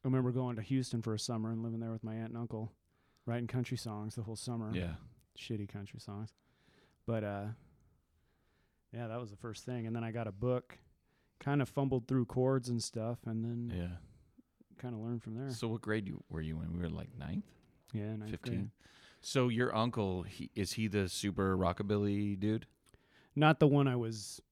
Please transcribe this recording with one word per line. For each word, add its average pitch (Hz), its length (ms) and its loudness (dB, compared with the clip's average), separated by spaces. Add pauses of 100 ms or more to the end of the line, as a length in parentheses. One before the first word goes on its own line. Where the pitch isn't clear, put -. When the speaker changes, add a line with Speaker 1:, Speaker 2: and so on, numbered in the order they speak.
Speaker 1:
I 131 60 0
remember 127 240 4
going 123 240 0
to 110 60 -6
Houston 123 400 0
for 110 120 0
a 107 40 -2
summer 113 320 -2
and 113 120 -2
living 113 180 -4
there 113 120 -4
with 110 120 -6
my 110 100 -4
aunt 113 160 -6
and 117 80 -8
uncle, 113 340 -6 (540)
writing 120 200 0
country 123 300 -2
songs 107 380 -6
the 117 80 -4
whole 107 140 -6
summer. 117 380 -4
Speaker 2:
Yeah. 87 200 -2 (440)
Speaker 1:
Shitty 104 300 -6
country 104 320 -12
songs. 107 320 -10 (760)
But, 113 180 0
uh, 101 220 -4 (1500)
yeah, 113 160 -8
that 113 120 -6
was 113 100 -10
the 101 60 -16
first 113 280 -10
thing. 123 220 -4
And 113 80 -2
then 117 100 -2
I 113 60 -4
got 113 160 -4
a 101 60 -6
book, 123 460 -2 (600)
kinda 143 280 2
fumbled 131 420 0
through 127 180 4
chords 127 420 2
and 120 140 0
stuff, 117 440 -4
and 113 180 0
then 120 320 -4
Speaker 2:
Yeah. 87 200 -2 (840)
Speaker 1:
kinda 123 200 -6
learned 113 240 -4
from 113 120 -8
there. 135 160 -6
Speaker 2:
So 117 180 -4
what 113 140 -2
grade 107 260 0
you, - 200 -8
were 80 120 -4
you 80 220 -2
in? 82 100 -4
We 85 80 -2
were, 87 100 0
like, - 260 -6
ninth? 82 340 -6 (420)
Speaker 1:
Yeah, 110 240 -2
ninth 107 40 -6
grade. 107 100 -8
Speaker 2:
Fifteen. 117 400 -4 (500)
So 123 280 2
your 120 280 2
uncle, 107 460 2
he, - 320 -8
is 101 180 0
he 110 160 0
the 98 200 4
super 95 480 2
rockabilly 101 840 2
dude? 107 260 0 (680)
Speaker 1:
Not 156 240 8
the 160 80 10
one 143 180 8
I 127 100 2
was 113 440 -4 (120)